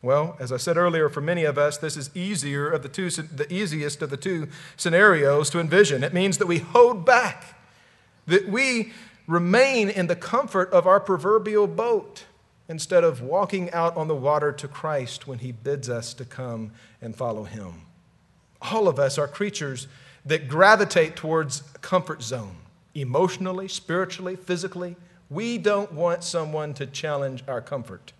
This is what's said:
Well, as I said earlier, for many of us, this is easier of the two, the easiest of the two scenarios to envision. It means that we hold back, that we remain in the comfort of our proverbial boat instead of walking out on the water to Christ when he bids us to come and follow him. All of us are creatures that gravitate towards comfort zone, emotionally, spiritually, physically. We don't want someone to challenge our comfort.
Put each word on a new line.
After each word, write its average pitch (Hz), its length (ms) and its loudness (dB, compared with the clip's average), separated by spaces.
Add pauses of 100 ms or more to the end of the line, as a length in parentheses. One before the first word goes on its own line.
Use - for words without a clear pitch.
Well, 147 320 0
as 127 140 -8
I 127 40 -4
said 160 200 -2
earlier, 165 320 2
for 151 120 -4
many 170 220 -2
of 143 160 0
us, 147 200 0
this 156 180 -6
is 143 180 -10
easier 147 560 -4
of 151 140 -2
the 139 40 -10
two, 180 220 -4
the 156 420 -6
easiest 156 500 -4
of 143 80 -6
the 139 60 -8
two 165 300 -6 (300)
scenarios 156 760 6
to 175 80 -2
envision. 165 460 4
It 160 100 -2
means 185 240 2
that 202 80 2
we 170 120 0
hold 233 460 6
back, 240 520 2 (720)
that 190 200 4
we 233 440 0 (340)
remain 202 640 2
in 185 160 -2
the 170 80 0
comfort 196 560 -2
of 175 160 6
our 190 140 8
proverbial 202 640 2
boat 214 580 -4 (440)
instead 170 340 2
of 147 180 2
walking 180 520 -2
out 170 240 0
on 156 100 -4
the 156 80 -2
water 147 380 0
to 143 160 -12
Christ 143 580 -6
when 123 140 -12
he 127 100 -10
bids 123 400 -6
us 117 240 -6
to 127 100 -14
come 117 460 -10 (320)
and 113 140 -12
follow 110 260 -6
him. 90 400 -14 (800)
All 214 240 0
of 139 140 2
us 139 180 0
are 143 80 0
creatures 139 640 -8 (360)
that 151 220 -2
gravitate 180 680 4
towards 156 460 -4 (180)
comfort 160 420 -4
zone, 110 360 -10 (360)
emotionally, 185 720 -2
spiritually, 180 680 -6
physically. 180 580 -8 (340)
We 226 300 -6
don't 202 320 0
want 170 320 -2
someone 151 520 -6
to 139 120 -10
challenge 139 640 -6
our 123 120 -4
comfort. 117 600 -12